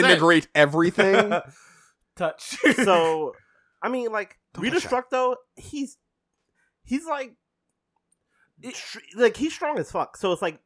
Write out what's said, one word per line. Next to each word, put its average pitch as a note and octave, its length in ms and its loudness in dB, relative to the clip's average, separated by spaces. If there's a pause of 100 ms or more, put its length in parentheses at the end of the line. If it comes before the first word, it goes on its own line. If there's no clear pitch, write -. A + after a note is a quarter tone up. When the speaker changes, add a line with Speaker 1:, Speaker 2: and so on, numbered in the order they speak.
Speaker 1:
disintegrate E3 480 4
everything." F#3 800 2 (420)
Speaker 2:
<laughs> - 400 -20
Touch. - 420 -8 (260)
Speaker 3:
So, D#3+ 500 0 (480)
I G#3 80 -4
mean, B3 220 -6
like, G#3 260 -8 (160)
Speaker 1:
Don't - 100 -12
Speaker 3:
Rita C4 120 -2
Speaker 1:
touch E4+ 80 -2
that. - 60 -12
Speaker 3:
Struck, B3+ 200 -4
though, B3+ 280 -2 (180)
he's, - 420 -12 (840)
he's D4 240 -8
like, C#4 260 -8 (1300)
Speaker 2:
It B3 140 -8
Speaker 3:
tr-, - 240 -14 (160)
like, A3+ 220 4
he's D4+ 160 -4
strong D4 260 -4
as D3+ 120 -6
fuck. D#3+ 260 -6
So F#3+ 160 -2
it's D#3+ 80 -6
like, E3+ 240 -6